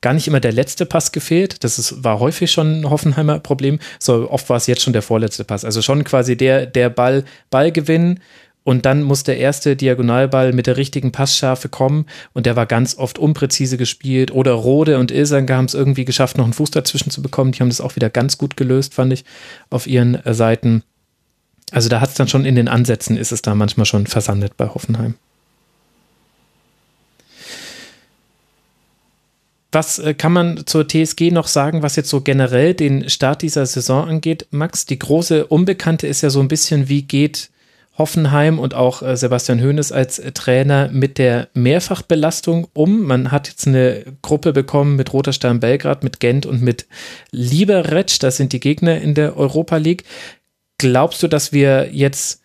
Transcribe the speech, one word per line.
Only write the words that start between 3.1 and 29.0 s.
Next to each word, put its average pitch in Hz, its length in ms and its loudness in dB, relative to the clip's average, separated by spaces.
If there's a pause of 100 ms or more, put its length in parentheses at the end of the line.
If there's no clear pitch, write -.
Problem, 139 420 -2 (180)
so 117 320 0
oft - 180 -4
war 123 80 2
es 113 100 -2
jetzt 123 140 0
schon 123 140 0
der 107 80 2
vorletzte 113 420 -2
Pass. 104 180 -6
Also 113 200 -4
schon 139 220 0
quasi 123 340 0
der, 131 260 2
der 123 240 0
Ball, 127 360 0 (260)
Ballgewinn, 165 720 2 (460)
und 127 200 2
dann 139 160 2
muss 139 220 0
der 131 120 -2
erste 139 400 0
Diagonalball 131 800 2
mit 123 120 0
der 127 120 0
richtigen 135 340 -4
Passschärfe 135 560 -2
kommen 147 380 0 (260)
und 123 140 -2
der 120 100 2
war 117 80 2
ganz 117 320 0
oft 131 220 -6
unpräzise 139 580 0
gespielt. 131 540 0
Oder 131 220 2
Rode 135 460 4
und 127 120 2
Ilsanker 135 480 2
haben's 127 160 0
irgendwie 135 320 0
geschafft, 131 320 0
noch 127 60 4
einen 117 100 0
Fuß 151 160 -2
dazwischen - 400 -4
zu - 100 -10
bekommen. 131 320 0
Die - 80 -4
haben 127 80 2
das 123 140 -4
auch 127 120 -6
wieder 113 140 0
ganz 123 300 -2
gut 143 180 -6
gelöst, 131 380 0
fand 131 180 2
ich, 127 140 -6 (420)
auf 127 180 -6
ihren, 123 280 2
äh, 120 180 -4
Seiten. 113 500 2 (880)
Also 117 180 0
da 117 100 2
hat's 135 140 -2
dann 131 140 0
schon 135 180 2
in 135 80 2
den 120 140 4
Ansätzen, 117 500 0
ist 110 140 -4
es 110 100 -6
da 104 120 0
manchmal 104 300 2
schon 101 220 0
versandet 101 500 -2
bei 117 120 -2
Hoffenheim. 113 460 -4 (4000)